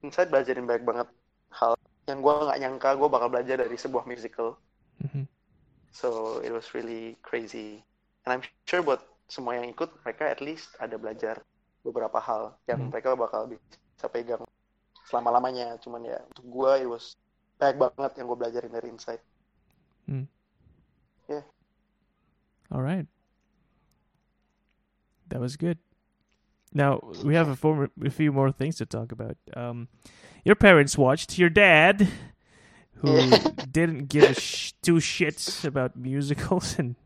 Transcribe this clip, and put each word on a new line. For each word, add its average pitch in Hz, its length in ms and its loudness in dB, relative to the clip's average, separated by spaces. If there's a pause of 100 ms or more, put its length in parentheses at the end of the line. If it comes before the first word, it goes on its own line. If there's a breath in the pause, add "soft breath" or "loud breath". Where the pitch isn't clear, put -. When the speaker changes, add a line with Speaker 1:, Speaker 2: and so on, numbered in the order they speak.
Speaker 1:
Inside 160 320 -2
belajarin 127 320 0
banyak 120 160 -2
banget 120 260 -4 (460)
hal 117 240 0 (320)
yang 139 160 -4
gua 147 240 2
nggak 139 160 -2
nyangka 131 320 -4
gua 139 160 2
bakal 120 160 2
belajar 127 320 -2
dari 120 160 -4
sebuah 131 320 -8
musical. 117 480 -8 (480)
Speaker 2:
Mm-hmm. 139 240 -10 (640)
Speaker 1:
So, 113 480 -6
it 120 80 -10
was 117 240 -10
really 113 480 -12
crazy. 110 640 -12 (420)
And 127 80 -2
I'm 127 100 -6 (220)
sure 180 160 -2
buat 143 220 0 (260)
semua 123 320 -8
yang 120 80 -10
ikut, 160 220 -8 (100)
mereka - 300 -8
at - 100 -8
least 156 400 -14
ada 113 160 -10
belajar 110 400 -8 (480)
beberapa 117 320 -6
hal 110 480 -6
yang 123 160 -4
Speaker 2:
Hmm. 127 80 -8
Speaker 1:
mereka 131 240 -2
bakal 113 320 -4
bisa - 640 -16
pegang 120 320 -6 (640)
selama-lamanya. 120 800 -2
Cuman 120 160 -14
ya, 120 160 -10 (160)
untuk 127 160 -20
gua, 131 320 2
it 127 80 -6
was 117 240 -12 (480)
banyak 139 160 2
banget 139 400 0
yang 127 80 -12
gua 120 160 -6
belajarin 117 320 -6
dari 117 160 -10
Inside. 117 320 -14 (880)
Speaker 2:
Hmm. 135 160 -8 (1040)
Speaker 1:
Yeah. - 160 -10 (1300)
Speaker 2:
All 135 80 -4
right. 160 240 -4 (2250)
That 123 100 -6
was 127 160 -6
good. 165 220 -2 (960)
Now, 139 260 2 (240)
we 147 120 2
have 165 140 4
a 135 60 -2
form-, 151 360 0 (120)
a 117 60 0
few 151 220 0
more 135 200 2
things 143 260 -4
to 113 80 -6
talk 113 260 -8
about. 113 240 -10 (200)
Um, 120 320 -10 (560 soft breath)
your 208 120 6
parents 160 420 8
watched. 139 400 2
Your 180 120 6
dad, 185 580 8 (960 loud breath)
who 147 80 4
Speaker 1:
Yeah. 156 440 6
<laughs> 131 160 -12
Speaker 2:
didn't 160 360 0
give 147 160 8
a 196 120 10
sh-, - 460 -8
two 170 220 6
shits - 600 -4
about 131 300 -2
musicals 139 840 -2
and 123 160 -2 (100)